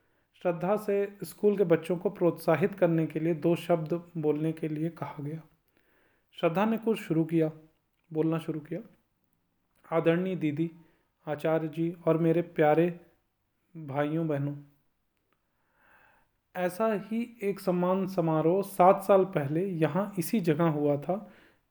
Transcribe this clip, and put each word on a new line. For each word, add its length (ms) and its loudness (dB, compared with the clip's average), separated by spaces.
श्रद्धा 420 -2
से 460 -4
स्कूल 360 0
के 60 4
बच्चों 320 2
को 140 -2
प्रोत्साहित 640 0
करने 320 2
के 140 -6
लिए 140 0
दो 220 0
शब्द 600 -2
बोलने 360 0
के 160 -6
लिए 200 -4
कहा 320 -10
गया। 220 -10
श्रद्धा 320 0
ने 140 0
कुछ 200 -2
शुरू 260 0
किया, 280 2
बोलना 260 0
शुरू 220 -6
किया, 200 -10
"आदरणीय 400 2
दीदी, 340 -2
आचार्य 400 -2
जी 220 -4
और 280 0
मेरे 240 2
प्यारे 580 2
भाइयों 520 -2
बहनों।" 280 -4
ऐसा 380 -2
ही 480 -6
एक 180 -4
सम्मान 460 0
समारोह 560 2
सात 400 4
साल 220 6
पहले 420 -2
यहाँ 520 -2
इसी 220 -2
जगह 240 2
हुआ 320 2
था, 340 -6